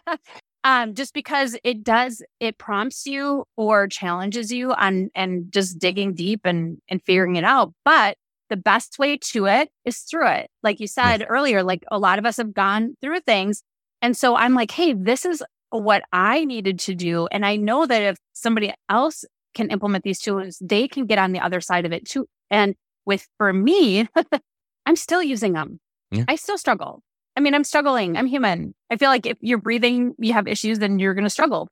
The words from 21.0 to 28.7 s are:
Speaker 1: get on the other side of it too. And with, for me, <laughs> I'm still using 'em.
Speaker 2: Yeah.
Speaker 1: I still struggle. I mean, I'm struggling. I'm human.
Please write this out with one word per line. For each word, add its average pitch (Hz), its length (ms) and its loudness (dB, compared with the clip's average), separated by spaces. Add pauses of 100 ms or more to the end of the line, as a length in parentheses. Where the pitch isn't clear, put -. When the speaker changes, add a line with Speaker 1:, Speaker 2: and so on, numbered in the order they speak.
Speaker 1:
get 208 100 2
on 190 140 2
the 185 80 -2
other 180 220 -2
side 175 260 0
of 160 40 -6
it 170 140 -8
too. - 220 -6 (240)
And 202 240 2 (320)
with, 196 200 -2 (120)
for 202 120 2
me, 220 640 4
<laughs> - 720 -4
I'm 311 100 4
still 349 280 0
using 214 340 -2
'em. - 220 -8 (320)
Speaker 2:
Yeah. 110 160 -2
Speaker 1:
I 285 80 2
still 392 240 -6
struggle. - 420 -4 (360)
I - 20 2
mean, 285 160 4
I'm 294 80 2
struggling. 254 540 0
I'm 254 80 0
human. 196 500 -2 (160)